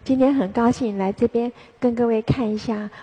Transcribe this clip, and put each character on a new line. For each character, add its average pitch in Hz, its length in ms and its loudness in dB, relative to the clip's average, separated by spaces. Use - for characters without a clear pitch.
今 262 140 0
天 262 160 4
很 202 180 0
高 233 200 2
兴 220 260 -2
来 190 140 0
这 233 160 0
边 233 240 -2
跟 240 140 0
各 233 140 0
位 226 160 2
看 233 260 0
一 214 80 -2
下 208 320 -6